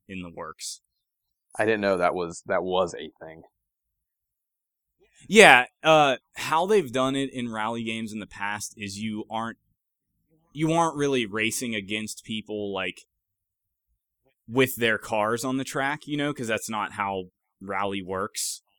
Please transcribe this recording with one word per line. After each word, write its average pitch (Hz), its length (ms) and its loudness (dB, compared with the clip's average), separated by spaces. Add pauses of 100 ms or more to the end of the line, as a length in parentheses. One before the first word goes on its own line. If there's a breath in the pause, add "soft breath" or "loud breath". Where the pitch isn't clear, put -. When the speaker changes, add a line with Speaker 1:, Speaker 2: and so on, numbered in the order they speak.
Speaker 1:
in 92 160 -12
the 87 120 -14
works. - 460 -14 (800)
Speaker 2:
I 107 60 0
didn't 107 160 0
know 98 160 2
that 87 180 2
was, 87 320 -8
that 90 160 -2
was 90 320 0
a 76 160 -14 (120)
thing. 80 200 -20 (1800 soft breath)
Speaker 1:
Yeah, 156 380 10 (180)
uh, 151 320 6 (180)
how 160 320 -2
they've 190 260 2
done 131 240 0
it 135 160 -2
in 120 200 -8
rally 113 320 -4
games 113 280 -6
in 107 80 -10
the 98 60 -12
past 101 500 -8
is 101 220 -12
you 107 320 -8
aren't, 113 280 -8 (920)
you 156 200 -2
aren't 165 260 2
really 135 300 0
racing 110 480 -4
against 107 480 -8
people, 104 500 -8
like, 92 280 -6 (1500)
with 127 300 2
their 113 200 2
cars 110 480 -2
on 131 120 -2
the 135 60 -4
track, 139 440 -4
you 147 100 -6
know, 143 160 -2
'cause 131 140 -8
that's 110 220 -4
not 104 240 -4
how 98 320 -4 (360)
rally 98 400 -4
works. 95 640 -8 (160)